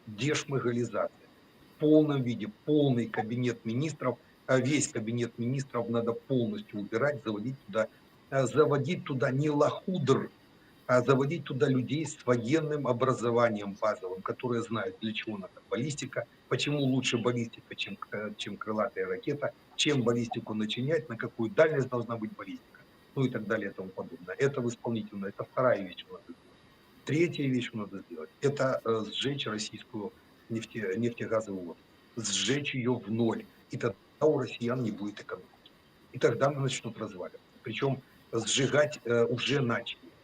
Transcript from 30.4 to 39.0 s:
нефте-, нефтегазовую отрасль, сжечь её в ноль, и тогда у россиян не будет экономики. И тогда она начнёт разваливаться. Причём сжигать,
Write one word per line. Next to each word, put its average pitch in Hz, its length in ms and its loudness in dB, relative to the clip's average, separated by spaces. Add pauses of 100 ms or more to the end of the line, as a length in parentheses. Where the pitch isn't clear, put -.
нефте-, 110 480 -4
нефтегазовую 107 720 -2 (480)
отрасль, 104 160 -4
сжечь 135 420 0
её 123 240 0
в - 120 -12
ноль, 113 340 2 (260)
и - 60 -8
тогда - 200 -2 (240)
у 147 180 6
россиян 123 440 -2
не 104 80 0
будет 101 300 -8
экономики. - 320 -12 (600)
И 123 60 -10
тогда 127 300 4
она 143 120 -2
начнёт 120 380 -4
разваливаться. 95 420 -10 (220)
Причём 123 400 -2 (300)
сжигать, 131 720 2